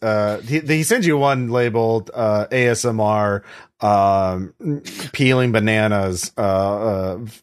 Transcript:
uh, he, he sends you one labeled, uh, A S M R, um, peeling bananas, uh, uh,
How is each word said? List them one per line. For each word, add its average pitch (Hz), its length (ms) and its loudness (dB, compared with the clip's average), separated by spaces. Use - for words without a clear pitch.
uh, 107 420 0
he, 143 140 -2
he 156 240 -2
sends 214 240 0
you 151 100 2
one 139 300 0
labeled, 113 680 0
uh, 107 380 0
A 127 160 2
S 117 160 0
M 113 160 -2
R, 104 460 0
um, 98 720 2
peeling 127 400 2
bananas, 104 840 0
uh, 120 40 -4
uh, 98 800 0